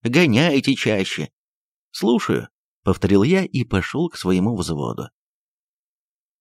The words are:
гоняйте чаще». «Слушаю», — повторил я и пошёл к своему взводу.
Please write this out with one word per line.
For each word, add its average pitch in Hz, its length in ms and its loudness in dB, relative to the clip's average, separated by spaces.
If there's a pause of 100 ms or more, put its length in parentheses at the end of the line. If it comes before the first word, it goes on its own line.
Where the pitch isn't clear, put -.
гоняйте 135 720 2
чаще». 95 560 -4 (600)
«Слушаю», — - 580 0 (360)
повторил 98 380 4
я 185 220 2
и 131 200 -4
пошёл 135 460 -2
к - 80 -16
своему 92 360 0
взводу. 76 540 -6 (1300)